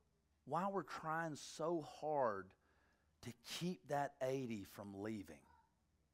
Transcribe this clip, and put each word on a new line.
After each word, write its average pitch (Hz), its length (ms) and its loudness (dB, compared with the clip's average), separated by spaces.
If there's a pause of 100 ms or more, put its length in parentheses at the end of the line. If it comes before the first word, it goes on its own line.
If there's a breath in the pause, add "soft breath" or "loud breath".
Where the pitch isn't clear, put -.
(460)
why 165 240 2
we're 196 140 0
trying 160 520 -2
so 160 500 0 (160)
hard 120 460 4 (760 soft breath)
to 117 100 -8 (260)
keep 175 300 -2
that 143 240 2 (100)
eighty 131 400 2
from 98 400 -8
leaving. 107 320 -2 (800)